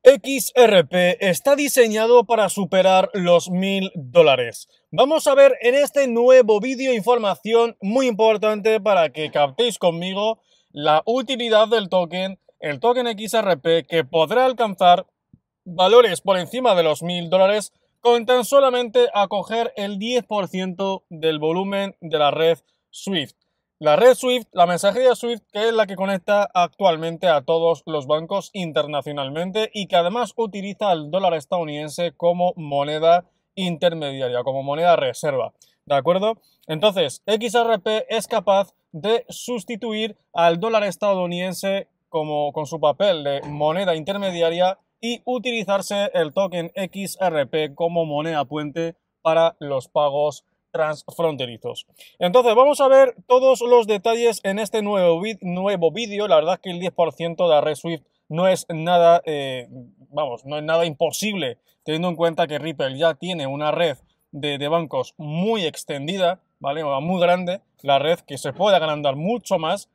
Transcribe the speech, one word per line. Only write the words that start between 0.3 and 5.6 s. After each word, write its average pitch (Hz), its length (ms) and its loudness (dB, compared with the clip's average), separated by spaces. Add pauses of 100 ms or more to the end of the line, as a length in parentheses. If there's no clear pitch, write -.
R 214 300 6
P 180 360 0
está 196 360 2
diseñado 233 680 4
para 214 240 2
superar 190 640 2
los 175 360 2
mil 190 460 -4
dólares. 131 760 2 (220)
Vamos 269 340 4
a 285 80 4
ver 269 280 8